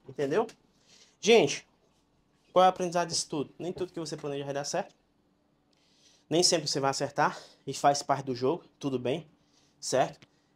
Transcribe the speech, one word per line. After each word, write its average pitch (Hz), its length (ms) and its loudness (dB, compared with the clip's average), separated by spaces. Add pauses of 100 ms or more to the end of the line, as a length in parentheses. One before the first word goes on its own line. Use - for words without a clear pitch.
(100)
entendeu? 147 360 0 (760)
Gente, 196 440 4 (840)
qual 180 140 6
é - 20 8
o - 20 8
aprendizado 175 380 -2
disso 160 220 -6
tudo? 147 280 -4
Nem 165 140 -8
tudo 180 220 -8
que 170 60 -10
você 156 180 -8
planeja 143 260 -8
vai 139 100 -8
dar 139 120 -6
certo. 180 280 -6 (1400)
Nem 170 140 4
sempre 160 240 2
você 143 140 -2
vai 135 80 2
acertar 147 500 -2 (260)
e 139 80 -8
faz 143 300 2
parte 135 220 -2
do 131 100 -4
jogo, 127 300 -2 (120)
tudo 135 220 -4
bem, 127 260 -4 (540)
certo? - 480 -2 (280)